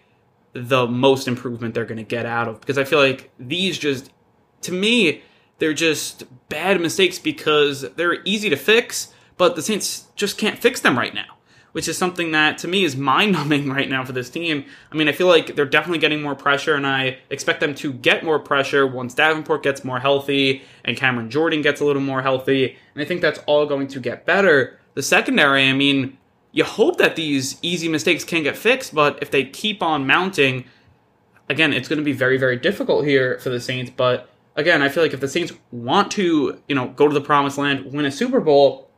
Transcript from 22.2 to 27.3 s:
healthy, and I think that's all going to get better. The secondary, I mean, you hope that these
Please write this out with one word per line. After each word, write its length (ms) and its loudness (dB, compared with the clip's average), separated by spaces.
healthy, 560 0
and 80 -10
I 40 -4
think 160 -4
that's 260 0
all 180 4
going 220 -2
to 120 -10
get 280 -6
better. 520 4
The 80 -6
secondary, 640 4
I 60 4
mean, 460 0
you 120 0
hope 340 2
that 180 2
these 480 -2